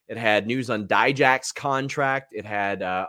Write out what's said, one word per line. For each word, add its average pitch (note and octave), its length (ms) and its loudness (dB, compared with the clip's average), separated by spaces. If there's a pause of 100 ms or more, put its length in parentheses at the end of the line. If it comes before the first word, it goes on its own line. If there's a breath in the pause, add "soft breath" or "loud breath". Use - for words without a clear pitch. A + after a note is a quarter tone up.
It G#2 100 -10
had G#2+ 280 4
news A#2+ 240 -2
on G#2+ 180 -2
Dijak's C3 640 4
contract. C3+ 800 -2
It G2 100 -10
had, G2+ 400 -4
uh, F#2 260 -4